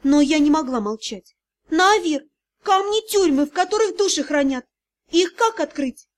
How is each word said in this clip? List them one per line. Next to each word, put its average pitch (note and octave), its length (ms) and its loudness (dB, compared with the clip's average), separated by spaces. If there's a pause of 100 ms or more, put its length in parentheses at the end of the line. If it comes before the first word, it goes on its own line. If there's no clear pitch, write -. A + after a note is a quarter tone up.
Но C#4 180 2
я D4 180 2
не D4 120 4
могла C4 300 0
молчать. G#3 560 -8 (340)
Наавир! F4 540 0 (380)
Камни G4+ 460 0
тюрьмы, D4+ 380 2
в D4 60 -8
которых G4 440 -2
души F#4+ 260 -2
хранят! C#4 440 -2 (440)
Их F4 240 0
как - 260 -2
открыть? C#4+ 580 -8